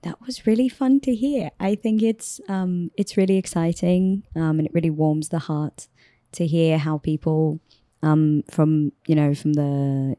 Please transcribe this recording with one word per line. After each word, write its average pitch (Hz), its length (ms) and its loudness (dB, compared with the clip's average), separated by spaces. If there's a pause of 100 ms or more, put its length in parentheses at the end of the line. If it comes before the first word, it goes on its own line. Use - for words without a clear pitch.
that - 180 -12
was - 260 -8
really 226 220 2
fun 269 320 2
to 262 140 -2
hear. 240 440 -2
I 196 160 0
think 220 280 -2
it's, 220 360 -4 (120)
um, 180 480 -4
it's - 180 -2
really 190 220 4
exciting, 180 840 0 (120)
um, 160 220 0
and 156 80 0
it - 80 -6
really 165 160 0
warms 151 400 0
the 170 80 -2
heart 151 500 -6 (440)
to 170 140 -2
hear 160 300 2
how 151 220 -2
people, 156 600 -2 (420)
um, 156 480 4
from, 151 420 2 (140)
you 160 80 2
know, 147 200 2
from 151 200 -2
the 139 640 -2